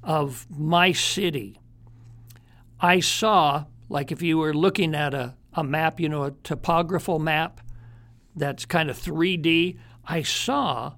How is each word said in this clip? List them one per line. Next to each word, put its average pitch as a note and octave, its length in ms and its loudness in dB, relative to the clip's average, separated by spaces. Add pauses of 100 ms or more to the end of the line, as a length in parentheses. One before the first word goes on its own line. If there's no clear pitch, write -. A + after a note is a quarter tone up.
of D3 480 -2
my E3+ 420 2
city, C#3+ 640 -2 (1200)
I F3+ 220 4
saw, D#3 640 2 (240)
like C#3 240 -4
if - 80 -8
you E3 160 2
were D#3 160 2
looking E3 420 2
at D3 200 -2
a, B2+ 200 -6 (200)
a D#3+ 100 0
map, D#3 360 0
you D#3+ 100 0
know, D3 140 -2
a C#3 80 -4 (100)
topographical E3+ 760 0
map D#3 440 -2 (760)
that's C#3+ 300 -6
kind D#3+ 240 0
of A#2+ 80 -8
three E3+ 400 0
D, E3 400 2 (260)
I E3 160 -4
saw D3 760 -2